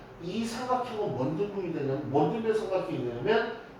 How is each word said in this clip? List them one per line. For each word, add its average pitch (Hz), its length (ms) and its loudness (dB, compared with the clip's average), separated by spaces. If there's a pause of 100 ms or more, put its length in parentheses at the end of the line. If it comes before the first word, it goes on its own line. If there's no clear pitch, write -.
(220)
이 214 220 -2
삼각형은 233 720 0
뭔 151 220 0
등분이 196 340 -2
되냐면, 135 380 0
뭔 - 200 6
등분의 220 280 2
삼각형이 170 500 0
되냐면 214 480 2 (240)